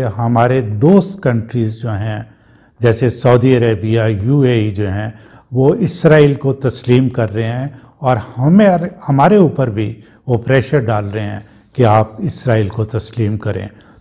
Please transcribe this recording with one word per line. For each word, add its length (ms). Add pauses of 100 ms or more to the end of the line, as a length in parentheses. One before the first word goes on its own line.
(160)
हमारे 460
दोस्त 600
कंट्रीज 580
जो 80
हैं, 460 (460)
जैसे 280
सऊदी 440
अरेबिया, 540
यूएई 640
जो 160
हैं, 260 (400)
वो 220
इसराइल 600
को 200
तस्लीम 540
कर 200
रहे 160
हैं 360 (200)
और 160 (180)
हमें, 540 (140)
हमारे 340
ऊपर 320
भी 180 (400)
वो 100
प्रेशर 440
डाल 240
रहे 180
हैं 220 (300)
कि 80
आप 380
इसराइल 480
को 160
तस्लीम 520
करें। 320 (320)